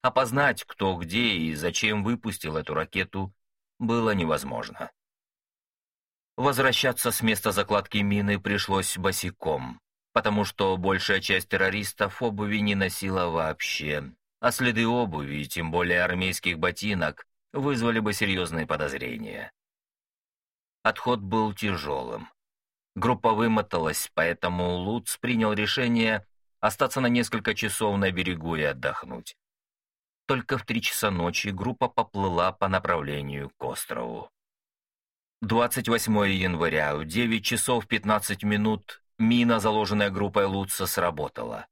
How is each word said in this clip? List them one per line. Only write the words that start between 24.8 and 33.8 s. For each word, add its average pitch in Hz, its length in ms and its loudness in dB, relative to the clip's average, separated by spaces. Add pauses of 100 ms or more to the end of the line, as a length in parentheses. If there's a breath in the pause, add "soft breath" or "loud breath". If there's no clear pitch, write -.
принял 113 340 2
решение 110 760 0 (320)
остаться 131 420 0
на 127 60 2
несколько 117 480 0
часов 104 420 -2
на 98 140 4
берегу 85 460 -2
и 76 60 0
отдохнуть. 64 720 -6 (920)
Только 131 320 0
в - 60 -10
три - 180 0
часа - 300 0
ночи 87 360 0
группа 104 380 -2
поплыла 95 640 0
по 98 160 -2
направлению 71 880 -2
к - 60 -12
острову. 58 720 -8 (1080)